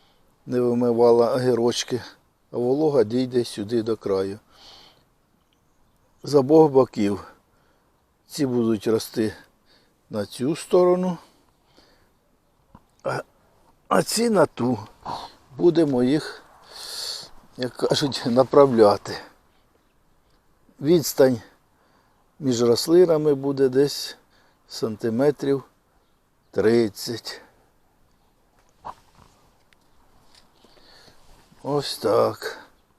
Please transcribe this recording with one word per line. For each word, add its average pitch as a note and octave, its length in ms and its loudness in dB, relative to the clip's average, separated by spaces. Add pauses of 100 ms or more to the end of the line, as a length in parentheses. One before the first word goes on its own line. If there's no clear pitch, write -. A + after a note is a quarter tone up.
(460)
не B2+ 140 -4
вимивала A#2+ 760 2
огірочки, A#2+ 680 -2 (500)
а - 40 -10
волога C3+ 480 0
дійде B2 400 -2
сюди A2 380 -6
до A2 140 -4
краю. G2 420 -4 (1800)
З B2+ 120 -10
обох D3 360 6
боків. A2 540 0 (1040)
Ці - 200 -4
будуть A2+ 400 -2
рости A2 480 -2 (760)
на G#2 160 -6
цю C#3 300 -6
сторону, F3+ 640 0 (1900)
а, C3 160 -6 (680)
а F#3+ 140 2
ці A#3 280 -2
на F3+ 160 4
ту. B2 320 -4 (760)
Будемо D#3 460 2
їх, C#3 400 -2 (1160)
як B2 180 -8
кажуть, - 500 -2
направляти. A#2+ 920 4 (1600)
Відстань C3+ 600 2 (960)
між B2 240 -2
рослинами D3+ 720 2
буде C3+ 340 -2
десь C#3 480 -2 (520)
сантиметрів C3 960 -4 (840)
тридцять. A2+ 920 -2 (4000)
Ось C#3 360 -4
так. A2+ 600 -2 (400)